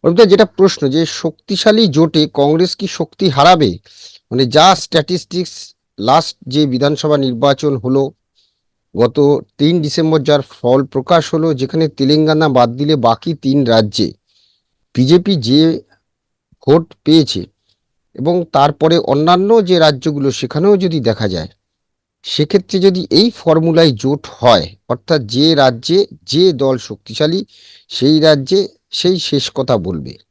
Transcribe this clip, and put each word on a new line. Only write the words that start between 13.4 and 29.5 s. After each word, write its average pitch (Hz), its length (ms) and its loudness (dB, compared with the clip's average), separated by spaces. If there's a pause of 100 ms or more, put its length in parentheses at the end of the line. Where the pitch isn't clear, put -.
রাজ্যে 110 480 0 (840)
বিজেপি 175 400 2
যে 147 440 0 (880)
ভোট 160 260 2 (100)
পেয়েছে 147 420 0 (680)
এবং 170 380 -4
তারপরে 151 460 2
অন্যান্য 180 680 2
যে 175 140 0
রাজ্যগুলো 143 520 0
সেখানেও 170 460 0
যদি 175 220 -2
দেখা 110 280 -2
যায়, 82 200 -6 (760)
সেক্ষেত্রে 185 560 -2
যদি 180 300 0
এই 208 260 2
ফর্মুলায় 165 560 2
জোট 131 380 -4
হয়, 101 460 0 (140)
অর্থাৎ 139 320 -4
যে 131 340 0
রাজ্যে 135 500 0 (200)
যে 175 280 2
দল 135 240 -2
শক্তিশালী 151 680 -6 (460)
সেই 151 300 0
রাজ্যে 156 480 2 (240)
সেই 180 280 -2
শেষ - 320 -4